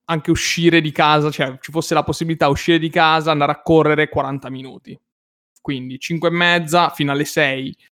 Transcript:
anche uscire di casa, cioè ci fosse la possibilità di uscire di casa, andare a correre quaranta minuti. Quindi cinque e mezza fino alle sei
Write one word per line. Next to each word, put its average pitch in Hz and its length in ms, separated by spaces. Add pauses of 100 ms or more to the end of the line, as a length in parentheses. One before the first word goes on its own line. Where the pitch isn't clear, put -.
anche 165 260
uscire 170 500
di 156 100
casa, 151 400
cioè 135 280
ci - 120
fosse 160 220
la 151 100
possibilità 165 420
di 139 60
uscire 165 280
di 160 100
casa, 160 420
andare 143 200
a 143 100
correre 151 480
quaranta 139 400
minuti. 131 480 (640)
Quindi 131 380
cinque 165 300
e - 20
mezza 170 580
fino 143 220
alle 143 140
sei 135 500 (200)